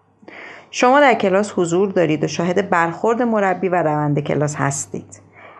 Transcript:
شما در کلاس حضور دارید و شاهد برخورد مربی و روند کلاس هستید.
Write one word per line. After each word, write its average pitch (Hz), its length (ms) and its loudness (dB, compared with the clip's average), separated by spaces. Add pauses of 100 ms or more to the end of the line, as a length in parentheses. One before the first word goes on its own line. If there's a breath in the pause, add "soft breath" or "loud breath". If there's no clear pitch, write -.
(720 loud breath)
شما 262 300 4
در 262 140 6
کلاس 202 420 0
حضور 180 320 0
دارید 160 360 0
و - 20 -2
شاهد 180 440 -2
برخورد 190 520 0
مربی 196 460 0
و 175 140 0
روند 151 380 0
کلاس 147 360 -2
هستید. - 640 -6 (400 loud breath)